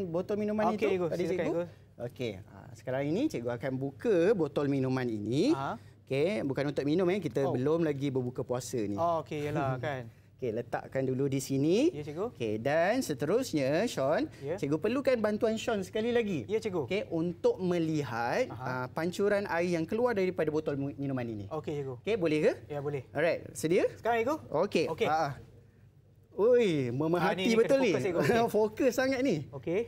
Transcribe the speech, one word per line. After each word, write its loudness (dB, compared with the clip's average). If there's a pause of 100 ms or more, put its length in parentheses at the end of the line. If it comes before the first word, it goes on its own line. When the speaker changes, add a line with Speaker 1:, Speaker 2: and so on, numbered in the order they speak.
Speaker 1:
botol -2
minuman 0
Speaker 2:
Okey, 0
Speaker 1:
itu 0
Speaker 2:
cikgu. 0
Speaker 1:
pada -2
Speaker 2:
Silakan, 0
Speaker 1:
cikgu? -2
Speaker 2:
cikgu. -8
Speaker 1:
Okey, -6 (120)
ah, -20
sekarang -4
ini 0
cikgu -4
akan -4
buka 0 (160)
botol 0
minuman 0
ini. 0
Speaker 2:
Aha. -4 (240)
Speaker 1:
Okey, 0
bukan -2
untuk -2
minum, 2
eh, 2
kita -2
Speaker 2:
Oh. 0
Speaker 1:
belum 2
lagi 0
berbuka -2
puasa -4
ni. -2
Speaker 2:
Oh, 0
okey, -6
yalah, -2
Speaker 1:
<laughs> -
Speaker 2:
kan. -4 (300)
Speaker 1:
Okey, -4
letakkan -4
dulu 0
di 0
sini. 2
Speaker 2:
Ya, -6
cikgu. -8
Speaker 1:
Okey, -2
dan 2
seterusnya, 0
Sean, 0 (100)
Speaker 2:
Ya. -6
Speaker 1:
cikgu -2
perlukan 2
bantuan 2
Sean -2
sekali -2
lagi. 0
Speaker 2:
Ya, 0
cikgu. -2
Speaker 1:
Okey, -2
untuk 0
melihat, 0
Speaker 2:
Aha. -4
Speaker 1:
ah, -6
pancuran 0
air 0
yang 0
keluar 0
daripada 0
botol -2
mu-, -4
minuman -4
ini. -6
Speaker 2:
Okey, -6
cikgu. -6
Speaker 1:
Okey, -4
boleh 2
ke? 4 (160)
Speaker 2:
Ya, -6
boleh. -6
Speaker 1:
Alright, 0
sedia? 2
Speaker 2:
Sekarang, 0
cikgu? 0 (240)
Speaker 1:
Okey. 2
Speaker 2:
Okey. -2
Speaker 1:
Ah, 0
ah. -6 (1000)
Ui, 4
memerhati 2
Speaker 2:
Ah, -6
ni, 0
ni 4
Speaker 1:
betul 6
Speaker 2:
kena 6
Speaker 1:
ni. 6
Speaker 2:
fokus, 2
cikgu. 2
Okey. 4
Speaker 1:
<laughs> 2
Fokus 2
sangat 2
ni. 4 (140)
Speaker 2:
Okey. -4